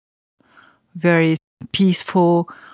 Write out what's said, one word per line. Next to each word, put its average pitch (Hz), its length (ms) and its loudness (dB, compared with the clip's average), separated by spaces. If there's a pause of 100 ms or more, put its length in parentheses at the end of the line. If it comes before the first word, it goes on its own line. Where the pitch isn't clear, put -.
(960)
very 165 420 2 (340)
peaceful 175 760 0 (260)